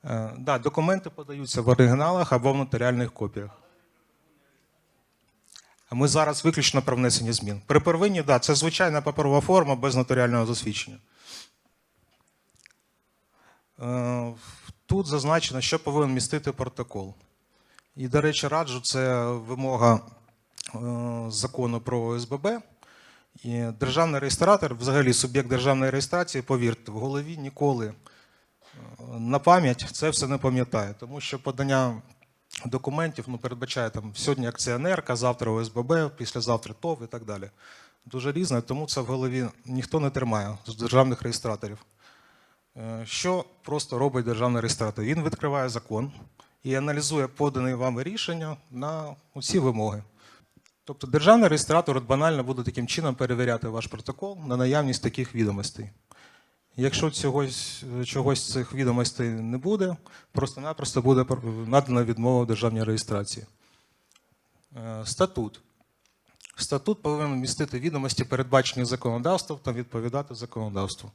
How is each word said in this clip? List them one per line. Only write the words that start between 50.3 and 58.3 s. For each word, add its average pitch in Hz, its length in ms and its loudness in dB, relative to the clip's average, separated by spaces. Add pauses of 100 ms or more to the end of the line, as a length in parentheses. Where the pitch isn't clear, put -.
Тобто 139 240 -12
державний 175 420 8
реєстратор 151 480 2
от 127 60 -2
банально 139 400 2
буде 123 200 -4
таким 120 240 -4
чином 151 280 -2
перевіряти 120 520 0
ваш 113 200 -6
протокол 185 580 -10
на 123 120 -2
наявність 131 460 2
таких 120 320 -4
відомостей. 104 540 -2 (840)
Якщо 135 340 0
цього, 143 360 0 (600)
чогось 135 340 0